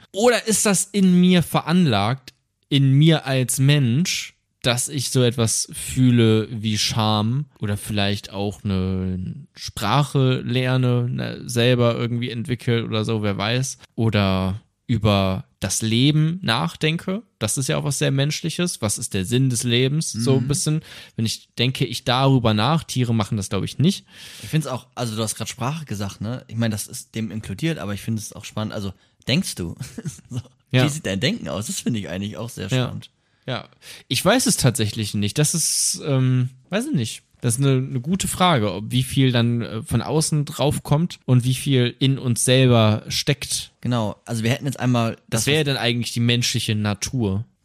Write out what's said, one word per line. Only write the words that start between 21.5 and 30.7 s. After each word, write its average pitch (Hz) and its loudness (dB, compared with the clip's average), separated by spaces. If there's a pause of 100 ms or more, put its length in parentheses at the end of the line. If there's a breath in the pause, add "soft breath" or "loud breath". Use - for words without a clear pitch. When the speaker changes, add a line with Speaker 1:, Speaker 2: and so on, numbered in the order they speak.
Speaker 1:
denke, 127 0
ich 110 -8
darüber 123 4
nach, 131 2
Tiere 120 -2
machen 110 0
das, 98 -6
glaub 98 -2
ich, - -8
nicht. - 2 (380 loud breath)
Speaker 2:
Ich 104 -12
find's 151 -2
auch, 127 -8
also 113 -4
du 113 -2
hast 107 -4
grad - -8
Sprache 147 -6
gesagt, 101 -8
ne? 113 -6
Ich - -12
mein, 113 0
das 107 -6
ist - -14
dem 110 -6
inkludiert, 110 -6
aber 101 -6
ich 98 -8
find 113 -4
es - -14
auch - -16
spannend. 107 -8
Also, 98 -8 (340 soft breath)
denkst 151 0
du? 85 -8
<laughs> - -14
So. 123 -8 (300)